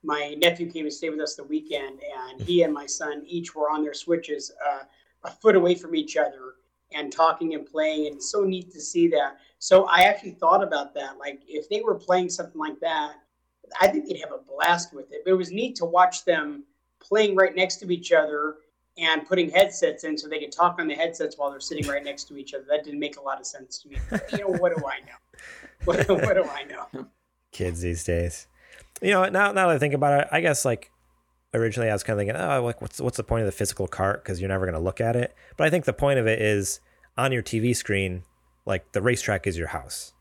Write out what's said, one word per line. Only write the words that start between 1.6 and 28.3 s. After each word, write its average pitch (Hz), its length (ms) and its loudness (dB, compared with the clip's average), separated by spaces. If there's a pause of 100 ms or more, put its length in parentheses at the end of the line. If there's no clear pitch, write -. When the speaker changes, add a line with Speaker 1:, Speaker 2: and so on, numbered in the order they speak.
Speaker 1:
and - 120 -14
he 175 220 4
and 151 100 2
my 143 120 -6
son 147 400 -8
each 170 300 -8
were 151 160 0
on 151 120 -2
their 147 120 -4
Switches, 165 560 -4 (140)
uh, 139 180 -2 (400)
a - 80 -8
foot 214 240 4
away 180 200 6
from 170 200 -8
each 151 200 -2
other 135 400 -2 (380)
and 147 180 -8
talking 160 440 2
and 143 100 -8
playing, 156 420 -2
and 143 100 -8
it's - 140 -8
so 208 120 0
neat 185 280 -4
to 156 100 -20
see 170 260 2
that. 143 300 0 (200)
So 185 280 6
I 175 160 6
actually 202 300 4
thought 165 320 6
about 143 300 -4
that. 139 240 -8
Like, 139 300 -12
if 151 220 -10
they 208 120 -2
were 220 140 0
playing 180 340 0
something - 300 -10
like 156 220 -8
that, 156 320 -2 (680)
I - 80 8
think 302 200 2
they'd - 120 -6
have 156 120 -10
a 135 80 -10
blast 165 540 0
with 139 180 -16
it. 147 140 -10
But 185 60 4
it 190 60 6
was 175 140 -2
neat 240 260 -4
to - 80 -2
watch 180 400 2
them 147 400 -2 (340)
playing 208 360 2
right 190 200 6
next 185 220 0
to 180 140 -6
each 175 200 -2
other 151 460 2 (400)
and 160 280 0
putting 180 240 0
headsets 180 540 4
in 156 140 -4
so 156 100 -10
they 151 120 -6
could 143 120 -12
talk 175 280 2
on 160 80 -2
the 147 80 -4
headsets 165 420 -4
while 143 120 -2
they're 139 120 -14
sitting 147 260 -6
right 143 160 -4
next 143 220 -10
to 143 120 -20
each 139 160 -16
other. 131 140 -10
That 147 160 0
didn't 147 160 -10
make 143 180 -6
a 143 40 -20
lot 135 180 -6
of 131 60 -16
sense - 380 -14
to - 40 -20
me. 139 100 -10 (120)
But, - 240 -6
you 208 60 -2
know, 202 100 -4
what 175 260 0
do 156 100 -4
I 135 140 -6
know? - 160 -20 (300)
<laughs> - 400 -14
What, 170 240 2
what - 260 4
do 571 80 4
I - 200 -6
know? - 440 -14 (460)
Speaker 2:
Kids 90 280 -4
these 87 220 -4
days. 85 440 -2 (540)